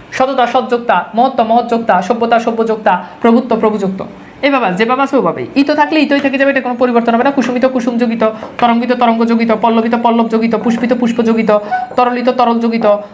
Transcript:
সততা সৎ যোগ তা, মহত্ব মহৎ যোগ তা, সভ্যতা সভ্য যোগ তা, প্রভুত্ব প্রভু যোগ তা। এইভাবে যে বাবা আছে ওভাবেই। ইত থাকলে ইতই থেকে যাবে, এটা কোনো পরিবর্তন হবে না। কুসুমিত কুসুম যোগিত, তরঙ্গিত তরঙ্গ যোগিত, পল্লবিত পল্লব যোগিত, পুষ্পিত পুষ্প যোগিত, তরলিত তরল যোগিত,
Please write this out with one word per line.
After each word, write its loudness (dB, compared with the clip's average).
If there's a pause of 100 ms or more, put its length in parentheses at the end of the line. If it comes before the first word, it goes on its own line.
(100)
সততা 0
সৎ 0
যোগ -2
তা, 0
মহত্ব 2
মহৎ 0
যোগ 0
তা, 2
সভ্যতা 0
সভ্য -2
যোগ -2
তা, 0 (160)
প্রভুত্ব 2
প্রভু 0
যোগ -2
তা। -10 (360)
এইভাবে 0
যে 2
বাবা 0
আছে 0
ওভাবেই। -2
ইত -4
থাকলে 0
ইতই 2
থেকে -2
যাবে, 2
এটা -2
কোনো -4
পরিবর্তন 0
হবে 2
না। 2
কুসুমিত -2
কুসুম 0
যোগিত, 0 (360)
তরঙ্গিত 2
তরঙ্গ 2
যোগিত, 0
পল্লবিত 2
পল্লব 2
যোগিত, 0
পুষ্পিত 0
পুষ্প 0
যোগিত, 2 (440)
তরলিত 0
তরল 0
যোগিত, 2 (160)